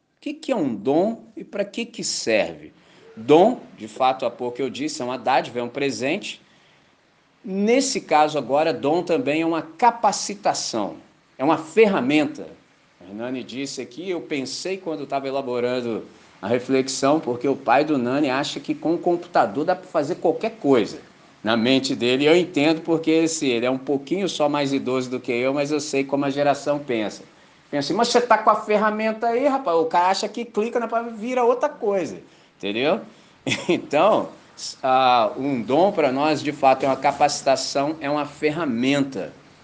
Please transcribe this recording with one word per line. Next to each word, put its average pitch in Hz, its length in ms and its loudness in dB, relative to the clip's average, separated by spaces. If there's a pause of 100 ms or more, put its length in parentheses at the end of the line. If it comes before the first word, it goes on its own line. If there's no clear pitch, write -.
(180)
O - 20 -20
que 294 140 -8
que - 160 -8
é 262 60 2
um 139 180 0
dom 151 480 0 (140)
e - 80 -14
para 202 200 -6
que 233 220 -8
que - 160 -12
serve? 82 680 -2 (440)
Dom, 160 440 6 (160)
de 104 100 -12
fato, 131 400 0
há 113 40 0
pouco 123 300 -8
eu 135 80 -2
disse, 131 320 -8
é 156 40 -6
uma 131 120 -4
dádiva, 127 440 -2
é - 20 -4
um 120 60 -6
presente. 139 720 -4 (1040)
Nesse 220 560 0
caso 151 360 4
agora, 143 380 0
dom 147 280 0
também 151 400 0
é 165 40 0
uma 160 160 -2
capacitação, 190 1300 -2 (400)
é 131 80 -4
uma 151 140 2
ferramenta. 151 880 2 (520)
A 92 140 -18
Nani 120 300 -8
disse 135 360 -10
aqui, 156 300 -12
eu 170 100 -4
pensei 151 560 -6
quando 160 280 -8
estava 135 240 -6
elaborando 123 760 -2 (380)
a 95 40 -8
reflexão, 131 760 2
porque 123 280 -2
o 135 80 2
pai 131 280 4
do 151 120 0
Nani 131 320 0
acha 135 320 -2
que 156 140 -4
com 151 200 0
o 165 40 -2
computador 160 640 0
dá 180 100 0
pra - 140 -10
fazer 156 280 -2
qualquer 185 420 0
coisa. 123 420 2 (420)
Na 113 140 2
mente 131 380 2
dele, 127 300 0
eu 156 120 6
entendo 160 460 2
porque 160 280 0
esse, 160 380 2
ele 117 180 0
é 127 40 2
um 131 80 -2
pouquinho 147 500 -2
só 147 200 0
mais 143 240 0
idoso 127 360 -2
do 127 120 -6
que 127 120 -6
eu, 127 220 0
mas 147 160 -2
eu 151 100 0
sei 139 240 -2
como 139 200 -2
a 139 60 0
geração 143 480 0
pensa. 113 440 -4 (480)
Pensa 143 160 -2
assim, - 80 -2
"Mas 233 140 2
você 233 120 4
tá 220 180 4
com - 120 4
a 208 60 4
ferramenta 214 720 0
aí, 247 180 0
rapaz." 262 300 0
O 160 100 2
cara 180 220 2
acha 196 200 0
que 233 160 -8
clica 233 360 -2
na 226 80 -4
palavra, 233 240 -4
vira 240 320 -2
outra 254 240 2
coisa, 190 520 -4 (360)
entendeu? 127 440 0 (460)
<laughs> - 220 -4
Então, 156 600 2 (540)
ah, 127 540 4
um 135 260 -2
dom 151 300 2
pra 143 200 2
nós, 143 300 0
de 143 100 -4
fato, 135 320 4
é - 20 2
uma 135 100 2
capacitação, 143 1040 0
é 143 100 -4
uma 147 160 -2
ferramenta. 139 1040 -2 (320)